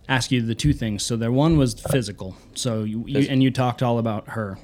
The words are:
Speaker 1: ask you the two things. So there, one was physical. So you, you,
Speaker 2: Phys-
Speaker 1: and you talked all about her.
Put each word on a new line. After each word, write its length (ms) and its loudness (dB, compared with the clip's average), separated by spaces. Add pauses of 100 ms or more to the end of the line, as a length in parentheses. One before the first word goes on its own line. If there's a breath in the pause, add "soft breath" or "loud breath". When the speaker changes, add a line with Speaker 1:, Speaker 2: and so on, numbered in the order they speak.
Speaker 1:
ask 220 0
you 100 2
the 140 -2
two 180 2
things. 300 -2
So 120 -2
there, 160 0
one 260 4
was 180 2
physical. 600 -4 (200)
So 280 -2
you, 240 -6
you, 120 0
Speaker 2:
Phys- 100 2
Speaker 1:
and 140 4
you 80 4
talked 320 0
all 160 2
about 300 -4
her. 340 -8